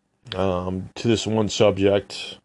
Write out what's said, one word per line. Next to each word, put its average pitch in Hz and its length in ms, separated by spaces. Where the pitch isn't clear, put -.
um, 92 600
to - 120
this 104 200
one 110 200
subject. 98 960